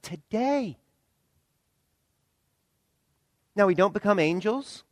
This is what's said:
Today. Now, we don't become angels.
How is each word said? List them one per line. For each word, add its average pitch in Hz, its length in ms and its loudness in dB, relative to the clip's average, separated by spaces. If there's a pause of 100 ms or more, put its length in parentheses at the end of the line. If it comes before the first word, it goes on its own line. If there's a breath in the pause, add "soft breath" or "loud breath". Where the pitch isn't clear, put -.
Today. 226 760 -4 (2750)
Now, 202 120 4
we 180 80 2
don't 180 180 2
become 202 240 0
angels. 180 760 -2